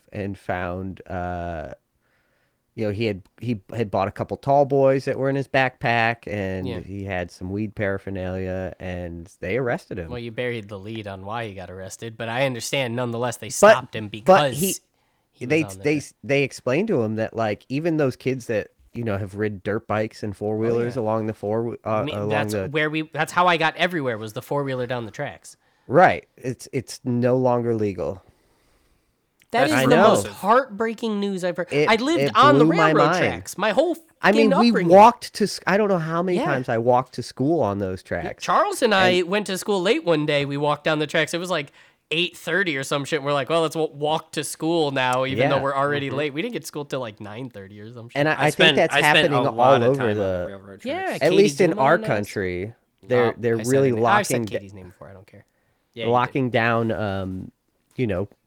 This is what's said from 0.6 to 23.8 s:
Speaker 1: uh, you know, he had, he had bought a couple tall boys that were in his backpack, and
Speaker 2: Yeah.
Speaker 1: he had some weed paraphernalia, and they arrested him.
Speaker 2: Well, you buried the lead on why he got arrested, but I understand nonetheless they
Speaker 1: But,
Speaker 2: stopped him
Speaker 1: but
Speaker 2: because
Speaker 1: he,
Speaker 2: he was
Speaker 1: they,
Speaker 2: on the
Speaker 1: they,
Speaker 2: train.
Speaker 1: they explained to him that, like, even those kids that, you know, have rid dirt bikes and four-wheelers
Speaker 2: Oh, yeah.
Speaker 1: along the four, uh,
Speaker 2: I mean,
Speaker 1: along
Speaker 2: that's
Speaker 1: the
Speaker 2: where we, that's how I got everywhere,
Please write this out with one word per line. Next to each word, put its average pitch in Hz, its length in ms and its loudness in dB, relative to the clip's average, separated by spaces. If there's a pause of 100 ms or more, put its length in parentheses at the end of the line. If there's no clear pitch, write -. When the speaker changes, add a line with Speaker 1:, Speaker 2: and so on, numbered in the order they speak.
Speaker 1:
uh, 85 640 -8 (1040)
you 113 100 -4
know, 104 80 0
he 110 120 -2
had, 101 180 -4 (180)
he 117 180 -4 (160)
had 113 140 -2
bought 98 180 0
a 101 40 -4
couple 104 260 -6
tall 139 260 2
boys 135 420 2
that 135 120 -2
were 135 140 -2
in 135 40 -2
his 139 120 -4
backpack, 117 800 0
and 95 400 -4
Speaker 2:
Yeah. 113 140 -8
Speaker 1:
he 98 220 -12
had 90 280 -6
some 92 180 -12
weed 101 260 -6
paraphernalia, 92 1040 -4
and 87 480 -10 (120)
they 95 180 -4
arrested 127 400 -4
him. 82 140 -8
Speaker 2:
Well, 123 80 -10
you 117 120 -10
buried 117 380 -6
the 107 80 -12
lead 107 300 -12
on 98 180 -12
why 113 220 -8
he 98 80 -12
got 92 160 -14
arrested, 95 460 -14
but 117 120 -6
I 123 160 0
understand 127 500 -2
nonetheless 123 420 -4
they 110 100 -14
Speaker 1:
But, - 60 -12
Speaker 2:
stopped 127 420 6
him 110 100 -8
Speaker 1:
but 104 60 -12
Speaker 2:
because 139 480 2
Speaker 1:
he, 185 160 -2 (560)
Speaker 2:
he - 160 -14
was - 20 -6
Speaker 1:
they, 156 140 0
Speaker 2:
on 101 60 -8
the 95 140 -14
Speaker 1:
they, 147 160 0
Speaker 2:
train. - 120 -12 (120)
Speaker 1:
they 139 200 0
explained 135 460 -2
to 151 120 0
him 110 140 -2
that, 110 200 -4
like, 110 320 -4
even 156 300 -2
those 139 180 0
kids 127 300 -4
that, 107 220 -2 (260)
you 117 100 -8
know, 104 140 -2
have 98 180 -8
rid 104 280 -4
dirt 104 240 -4
bikes 107 340 -4
and 104 160 -6
four-wheelers 117 600 -2
Speaker 2:
Oh, 123 40 -2
yeah. 107 60 -2
Speaker 1:
along 110 180 0
the 110 80 -4
four, 110 500 -4
uh, 107 60 -6
Speaker 2:
I 110 140 0
mean, 151 120 -6
Speaker 1:
along 104 140 -4
Speaker 2:
that's 107 240 0
Speaker 1:
the 98 140 -2
Speaker 2:
where 151 240 -2
we, 156 200 -6
that's 156 200 -2
how 180 160 4
I 170 100 4
got 156 180 0
everywhere, 151 440 -2